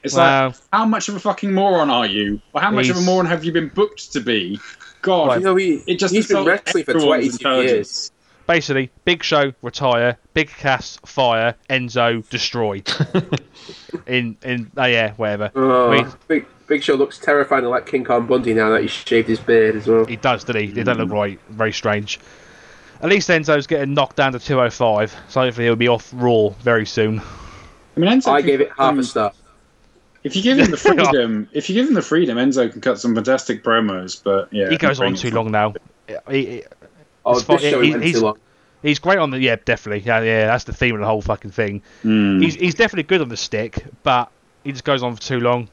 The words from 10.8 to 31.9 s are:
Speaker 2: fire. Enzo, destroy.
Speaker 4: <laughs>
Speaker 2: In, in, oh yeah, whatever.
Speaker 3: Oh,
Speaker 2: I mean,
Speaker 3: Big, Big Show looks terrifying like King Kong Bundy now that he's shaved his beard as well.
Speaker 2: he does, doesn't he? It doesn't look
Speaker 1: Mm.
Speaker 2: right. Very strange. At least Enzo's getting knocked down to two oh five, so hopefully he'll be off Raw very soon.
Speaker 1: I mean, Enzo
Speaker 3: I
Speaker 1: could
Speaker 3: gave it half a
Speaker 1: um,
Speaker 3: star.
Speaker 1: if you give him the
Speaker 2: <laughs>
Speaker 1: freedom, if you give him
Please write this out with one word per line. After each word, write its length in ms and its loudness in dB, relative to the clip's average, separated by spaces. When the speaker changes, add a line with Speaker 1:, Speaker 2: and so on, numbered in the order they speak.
Speaker 2:
fire. 480 0
Enzo, 580 -2
destroy. 600 -4
Speaker 4:
<laughs> 1160 -6
Speaker 2:
In, 380 -2
in, 320 -6
oh 80 0
yeah, 320 2
whatever. 380 -4
Speaker 3:
Oh, 380 2
Speaker 2:
I 100 4
mean, 100 -8
Speaker 3:
Big, 180 -2
Big 160 -2
Show 120 0
looks 240 -2
terrifying 460 0
like 220 -2
King 180 -2
Kong 220 0
Bundy 280 0
now 160 2
that 120 2
he's 80 -4
shaved 380 0
his 120 0
beard 360 4
as 100 -6
well. 180 4
Speaker 2:
he 120 -6
does, 280 -2
doesn't 160 -2
he? 80 -4
It 40 -4
doesn't 140 0
look 120 -4
Speaker 1:
Mm. 100 -6
Speaker 2:
right. 280 -4
Very 240 -4
strange. 460 -4
At 80 -4
least 200 2
Enzo's 380 2
getting 280 -2
knocked 220 0
down 160 2
to 60 -8
two 220 0
oh 100 4
five, 440 0
so 120 -2
hopefully 260 0
he'll 100 4
be 120 2
off 260 0
Raw 360 2
very 260 2
soon. 340 -2
Speaker 1:
I 40 -2
mean, 100 4
Enzo 220 2
Speaker 3:
I 80 4
Speaker 1:
could 60 -2
Speaker 3:
gave 140 2
it 160 0
half 180 2
a 40 0
Speaker 1:
um, 40 0
Speaker 3:
star. 300 -2
Speaker 1:
if 120 -6
you 60 -2
give 160 4
him 120 4
the 60 -2
Speaker 2:
<laughs> 0 -
Speaker 1:
freedom, 760 2
if 180 -6
you 40 -2
give 140 2
him 60 2